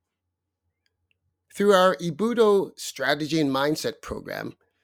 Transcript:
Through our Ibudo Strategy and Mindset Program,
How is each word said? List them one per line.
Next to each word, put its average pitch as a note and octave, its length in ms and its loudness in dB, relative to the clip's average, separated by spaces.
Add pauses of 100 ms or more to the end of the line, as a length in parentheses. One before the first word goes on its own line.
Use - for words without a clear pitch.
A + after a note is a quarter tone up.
(1500)
Through G3+ 200 4
our F#3 240 6
Ibudo G3+ 800 0
Strategy D3 600 -4
and C#3+ 100 2
Mindset C3+ 520 -4
Program, - 540 -10 (280)